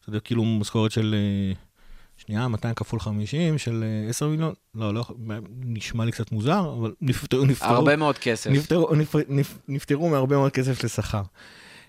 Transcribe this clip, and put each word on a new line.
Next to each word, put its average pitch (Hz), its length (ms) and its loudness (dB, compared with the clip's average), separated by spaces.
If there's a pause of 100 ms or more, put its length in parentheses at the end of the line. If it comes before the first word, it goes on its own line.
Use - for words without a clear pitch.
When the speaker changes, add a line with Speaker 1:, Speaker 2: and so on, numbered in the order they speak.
Speaker 1:
זה 107 140 -4
כאילו 117 240 0
משכורת 110 480 0
של, 107 260 0
אה, 98 360 0 (640)
שנייה, 110 320 -4
מאתיים 113 260 -2
כפול - 260 -4
חמישים 135 580 -2
של, 113 260 -4 (200)
אה, 107 60 -6
עשר 151 180 -2
מיליון? 156 240 -2 (220)
לא, 110 200 -2
לא, 117 100 -2 (600)
נשמע 113 400 -4
לי 113 80 0
קצת - 200 -6
מוזר, 143 460 0
אבל 113 220 -4
נפטרו, 135 440 0
נפטרו, 131 300 4
Speaker 2:
הרבה 143 220 6
מאוד 151 220 2
כסף. 113 320 0
Speaker 1:
נפטרו, 151 440 4
נפ-, 151 200 2 (140)
נפ-, 143 300 0 (100)
נפטרו 139 400 0
מהרבה 139 280 2
מאוד 139 160 4
כסף 131 320 0
לשכר. 107 380 -2 (680)